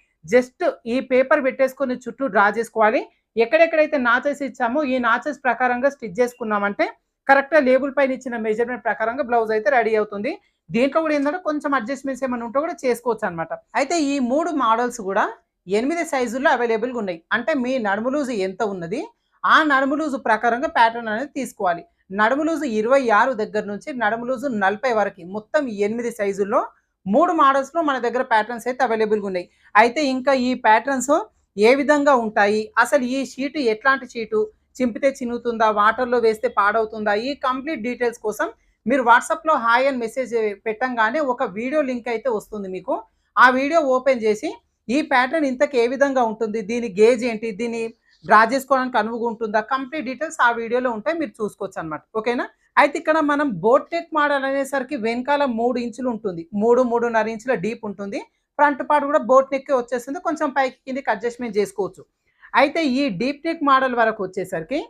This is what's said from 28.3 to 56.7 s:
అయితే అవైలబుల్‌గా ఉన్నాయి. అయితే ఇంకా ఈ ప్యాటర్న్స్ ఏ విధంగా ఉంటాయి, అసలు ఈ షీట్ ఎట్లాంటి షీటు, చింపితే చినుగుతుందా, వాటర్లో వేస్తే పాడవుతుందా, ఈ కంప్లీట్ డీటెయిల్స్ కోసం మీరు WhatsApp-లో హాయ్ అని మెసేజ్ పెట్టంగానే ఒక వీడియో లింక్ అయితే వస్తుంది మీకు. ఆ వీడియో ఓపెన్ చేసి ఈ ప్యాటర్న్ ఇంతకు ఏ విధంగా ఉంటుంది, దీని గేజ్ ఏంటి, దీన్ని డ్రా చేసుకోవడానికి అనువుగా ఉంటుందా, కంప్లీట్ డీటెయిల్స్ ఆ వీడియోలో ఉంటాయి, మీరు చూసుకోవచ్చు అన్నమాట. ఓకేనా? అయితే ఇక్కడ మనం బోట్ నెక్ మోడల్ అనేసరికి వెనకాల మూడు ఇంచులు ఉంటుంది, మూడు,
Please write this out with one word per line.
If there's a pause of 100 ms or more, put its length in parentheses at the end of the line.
అయితే
అవైలబుల్‌గా
ఉన్నాయి. (280)
అయితే
ఇంకా
ఈ (100)
ప్యాటర్న్స్ (440)
ఏ
విధంగా
ఉంటాయి, (180)
అసలు
ఈ
షీట్
ఎట్లాంటి
షీటు, (340)
చింపితే
చినుగుతుందా,
వాటర్లో
వేస్తే
పాడవుతుందా,
ఈ
కంప్లీట్
డీటెయిల్స్
కోసం (380)
మీరు
WhatsApp-లో
హాయ్
అని
మెసేజ్ (260)
పెట్టంగానే
ఒక
వీడియో
లింక్
అయితే
వస్తుంది
మీకు. (420)
ఆ
వీడియో
ఓపెన్
చేసి (400)
ఈ
ప్యాటర్న్
ఇంతకు
ఏ
విధంగా
ఉంటుంది,
దీని
గేజ్
ఏంటి,
దీన్ని (420)
డ్రా
చేసుకోవడానికి
అనువుగా
ఉంటుందా,
కంప్లీట్
డీటెయిల్స్
ఆ
వీడియోలో
ఉంటాయి,
మీరు
చూసుకోవచ్చు
అన్నమాట. (120)
ఓకేనా? (300)
అయితే
ఇక్కడ
మనం (120)
బోట్
నెక్
మోడల్
అనేసరికి
వెనకాల
మూడు
ఇంచులు
ఉంటుంది, (100)
మూడు,